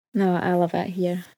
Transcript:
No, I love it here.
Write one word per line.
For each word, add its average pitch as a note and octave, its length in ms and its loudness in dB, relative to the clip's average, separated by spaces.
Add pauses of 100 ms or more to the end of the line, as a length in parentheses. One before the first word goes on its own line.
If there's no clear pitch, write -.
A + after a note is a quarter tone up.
(140)
No, F#3+ 220 2
I F3+ 180 0
love F3 200 2
it F3 160 -2
here. F3+ 360 -4 (120)